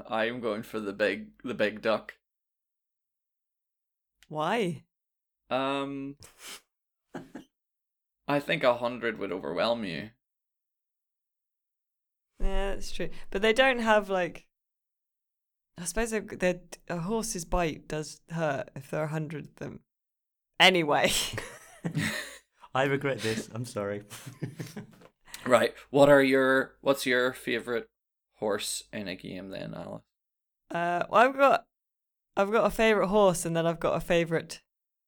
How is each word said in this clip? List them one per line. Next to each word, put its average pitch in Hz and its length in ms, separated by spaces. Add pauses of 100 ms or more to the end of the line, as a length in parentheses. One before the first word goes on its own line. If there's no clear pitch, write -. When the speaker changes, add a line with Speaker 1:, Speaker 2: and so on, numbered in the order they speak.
Speaker 1:
I'm 113 340
going 110 200
for 113 180
the 101 140
big, 104 360 (140)
the 120 120
big 107 260
duck. 110 320 (2250)
Speaker 2:
Why? 170 540 (640)
Speaker 1:
Um, 139 680 (2000)
I 143 120
think 151 240
a 123 140
hundred 120 400
would 98 140
overwhelm 95 540
you. 87 260 (2250)
Speaker 2:
Yeah, 196 360
that's 185 160
true. - 180 (220)
But 196 100
they 220 120
don't 254 260
have, 214 280
like, 180 380 (1300)
I 175 60
suppose 226 260
they've, 208 280
they're, 180 200 (280)
a 175 120
horse's 214 440
bite 165 440
does 151 420
hurt 160 460
if - 160
there 151 100
are 156 40
a 151 40
hundred 156 360
of - 100
them. - 240 (800)
Anyway. 165 520 (720)
<laughs> - 80 (320)
Speaker 3:
<laughs> - 520
I 131 80
regret 139 360
this. 110 320
I'm 120 140
sorry. 104 420
<laughs> - 60 (1300)
Speaker 1:
Right. 117 300 (160)
What 139 180
are 139 140
your, 131 600
what's 135 260
your 127 260
favorite 117 560 (460)
horse - 480 (100)
in 107 140
a 92 80
game 95 340
then, 55 240
Alice? - 300 (680)
Speaker 2:
Uh, 175 400
well, 214 180
I've 269 80
got, 269 300 (720)
I've 196 140
got 214 140
a 202 40
favorite 214 380
horse, 190 360
and 165 120
then 165 100
I've 165 140
got - 160
a 165 60
favorite 165 600 (460)